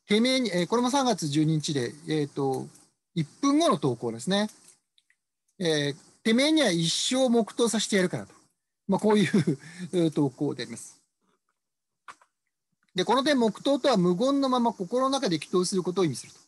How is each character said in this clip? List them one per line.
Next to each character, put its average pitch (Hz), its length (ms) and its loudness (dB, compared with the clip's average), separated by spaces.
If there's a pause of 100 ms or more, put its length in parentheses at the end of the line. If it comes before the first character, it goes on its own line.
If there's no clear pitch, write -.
て 208 140 2
め 262 160 2
え 262 40 0
に、 233 100 -2
え 175 120 0
ー、 170 40 0
こ 220 100 -2
れ 240 60 2
も 247 80 0
三 277 140 0
月 208 240 -2
十 151 160 0
二 156 120 2
日 151 180 -4
で、 120 180 -2 (160)
え 151 40 -4 (120)
ー - 20 -4
と、 135 400 -4 (480)
一 156 140 -4 (120)
分 277 180 2
後 330 100 2
の 226 100 2
投 131 180 -2
稿 117 160 -6
で 117 80 -12
す 180 100 -6
ね。 208 180 0 (1080)
え 151 360 -2
ー、 - 20 -14 (280)
て 226 100 2
め 254 100 4
え 302 80 2
に 311 100 4
は 226 80 4
一 165 220 0
生 262 360 0
黙 233 260 0
祷 233 140 0
さ 220 120 -2
せ - 80 -4
て 208 80 0
や 185 60 4
る 180 60 0
か 143 100 -6
ら 98 80 -10
と。 - 60 -20 (560)
ま 190 80 2
あ、 - 40 -4
こ 208 100 2
う 214 80 4
い 185 100 2 (760)
う 160 80 2
<laughs> - 20 -
投 147 180 0
稿 139 240 -6
で 127 80 -10
あ 113 40 -8
り 117 60 -16
ま 117 40 -12
す。 - 240 -20 (1900)
で、 180 100 0
こ 214 100 2
の 262 100 2
点、 285 140 2
黙 226 240 0
祷 277 160 2
と 302 100 2
は 247 80 4
無 175 200 2
言 269 240 0
の 277 80 0
ま 254 120 2
ま 233 120 0
心 240 320 -2
の 269 60 0
中 269 180 -2
で 170 80 0
祈 - 140 -10
祷 185 140 2
す 180 100 -4
る 185 80 0
こ 180 100 -4
と 190 100 0
を - 20 4
意 165 40 2
味 123 80 -4
す - 100 -16
る - 60 -20
と。 - 140 -20